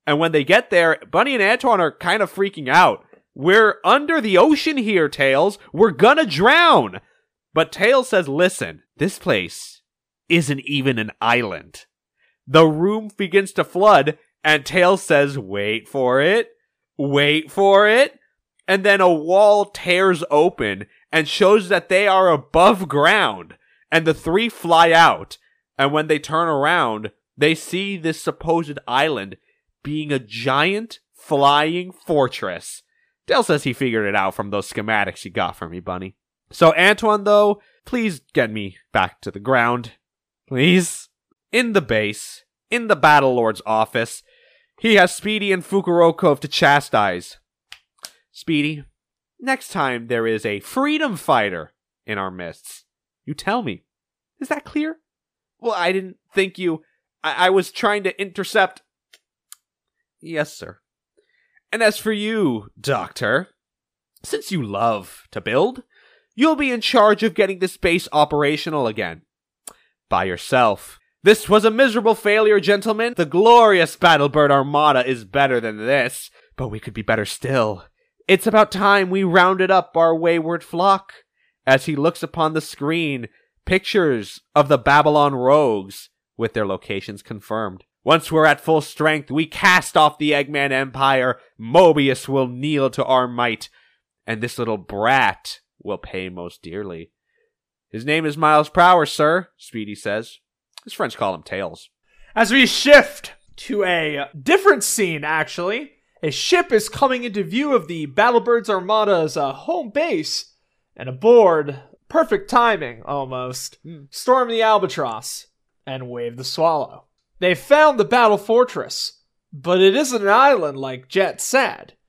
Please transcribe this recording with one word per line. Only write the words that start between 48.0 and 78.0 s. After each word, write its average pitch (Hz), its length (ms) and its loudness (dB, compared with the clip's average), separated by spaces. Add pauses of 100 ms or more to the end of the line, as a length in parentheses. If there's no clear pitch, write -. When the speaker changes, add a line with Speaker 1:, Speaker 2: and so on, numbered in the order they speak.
Speaker 1:
"Speedy, 147 520 -6 (560)
next 254 300 -6
time 123 380 -4
there 113 180 -2
is 110 180 -4
a 104 180 -6
freedom 294 540 -4
fighter 104 580 -2 (340)
in 107 100 -6
our 95 140 -6
midst, 87 540 -16 (400)
you 147 100 -12
tell 233 260 -6
me. 107 220 -10 (560)
Is 277 80 -12
that 294 180 -8
clear?" 311 320 -8 (600)
"Well, 226 140 -4
I 180 180 -2
didn't 190 260 -8 (160)
think 190 240 -2
you, 170 260 -4 (400)
I, 156 220 0
I 185 60 4
was 190 200 0
trying 208 320 -2
to 185 160 -6
intercept." 196 600 -4 (1400)
"Yes, 160 360 -8
sir. - 240 -18 (920)
And 226 120 -2
as 214 160 0
for 220 120 -4
you, 202 680 -4
Doctor, 123 720 -4 (720)
since - 280 -10
you 160 120 -4
love 101 640 -6
to - 100 -12
build, 185 440 -2 (500)
you'll 311 220 2
be 269 160 -4
in 233 100 -6
charge 214 400 4
of 220 140 -2
getting 196 240 0
this 180 180 -4
base 170 340 -2
operational 147 760 -2
again. 95 340 -8 (880)
By 92 140 0
yourself. 104 760 -2 (260)
This 214 220 4
was 208 160 4
a 220 80 4
miserable 226 440 2
failure, 214 440 2
gentlemen. 208 560 -2
The 170 100 0
glorious 202 720 4
Battlebird 147 560 4
Armada 139 560 2
is 123 160 -6
better 127 380 0
than 110 160 -8
this, 127 520 -4 (280)
but 127 100 -8
we 107 140 -12
could 113 120 -16
be 113 80 -10
better 110 220 -2
still. 110 640 -4 (420)